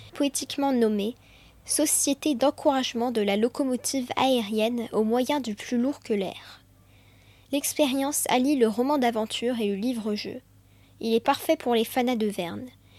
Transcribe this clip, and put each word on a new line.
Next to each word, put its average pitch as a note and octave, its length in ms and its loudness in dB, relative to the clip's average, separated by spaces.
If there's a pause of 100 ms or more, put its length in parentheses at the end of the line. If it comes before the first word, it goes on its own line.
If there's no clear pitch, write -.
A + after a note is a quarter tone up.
(120)
poétiquement C#4 600 -2
nommée A3 420 2 (520)
Société D4 680 0
d'encouragement C4 800 0
de A3+ 80 0
la G3+ 160 2
locomotive B3 800 -2
aérienne A#3 760 0
au G#3+ 120 2
moyen B3 340 2
du A#3 160 -4
plus - 240 -4
lourd C4 220 0
que - 140 -4
l'air. - 480 -6 (920)
L'expérience C#4 760 0
allie C4 280 2
le A#3+ 100 4
roman B3 320 2
d'aventure A#3 640 0
et G#3 80 0
le G3+ 80 0
livre-jeu. A3+ 640 -4 (580)
Il A3+ 140 0
est A3+ 80 4
parfait C#4 360 2
pour A#3+ 180 0
les A3+ 100 2
fanats B3 320 0
de A3 100 0
Verne, G3 380 -6 (340)